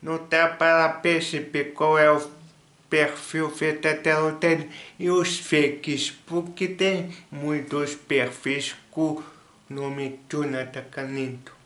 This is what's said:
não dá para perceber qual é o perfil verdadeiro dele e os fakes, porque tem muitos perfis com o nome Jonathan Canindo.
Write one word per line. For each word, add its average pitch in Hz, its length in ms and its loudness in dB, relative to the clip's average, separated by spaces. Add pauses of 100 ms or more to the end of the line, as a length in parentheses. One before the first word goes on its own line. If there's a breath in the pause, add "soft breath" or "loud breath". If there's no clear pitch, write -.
não 160 260 -6
dá 165 220 4
para 165 400 4
perceber 160 800 -2
qual 156 260 4
é 151 140 8
o 151 180 2 (600)
perfil 156 580 0
verdadeiro 156 840 0
dele 156 360 2 (300 loud breath)
e 175 100 0
os 180 300 2
fakes, 147 720 0
porque 175 560 -6
tem 185 480 -2 (160 loud breath)
muitos 147 640 -4
perfis 135 800 -2 (160)
com 160 220 0
o 151 100 -8 (460 loud breath)
nome 139 500 -6 (100)
Jonathan 131 600 -4
Canindo. 131 600 -8 (120)